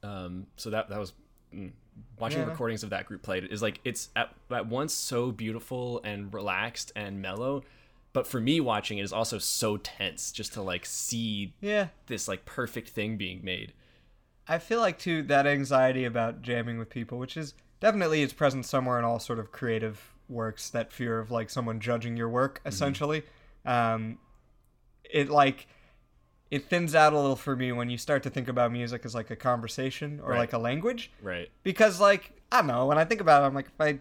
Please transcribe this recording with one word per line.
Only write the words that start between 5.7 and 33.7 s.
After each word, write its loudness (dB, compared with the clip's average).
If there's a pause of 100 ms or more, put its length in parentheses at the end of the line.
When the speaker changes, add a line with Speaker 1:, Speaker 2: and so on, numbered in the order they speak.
Speaker 1:
and -8
relaxed -4
and -6
mellow, -4 (500)
but 0
for -4
me 2
watching -2
it -4
is -6
also -2
so 0
tense -8
just -8
to, -8
like, -4
see -4
Speaker 2:
Yeah. 0 (180)
Speaker 1:
this, -6
like, -6
perfect -8
thing -4
being -8
made. -6 (760)
Speaker 2:
I 0
feel -2
like, 2
too, 0
that 4
anxiety 4
about -2
jamming -2
with -8
people, -8
which -8
is -8 (260)
definitely, 4
it's 0
present 2
somewhere 2
in 0
all 2
sort -4
of -8
creative -4 (160)
works, -6
that -4
fear -2
of, -6
like, -2
someone -4
judging -2
your -2
work, 0
Speaker 1:
Mm-hmm. -10
Speaker 2:
essentially. -2 (420)
Um, 0 (920)
it, 0
like, 6 (840)
it -4
thins 0
out 10
a 6
little 4
for -2
me 0
when -2
you -4
start 0
to -4
think -4
about 4
music -4
as, -10
like, -6
a -8
conversation -2
or, -4
Speaker 1:
Right. 2
Speaker 2:
like, 0
a 0
language. -2 (120)
Speaker 1:
Right. -6 (120)
Speaker 2:
Because, 4
like, 6 (200)
I 6
don't 4
know, 2
when 6
I 6
think 0
about 10
it, 4
I'm 2
like, -4
if -6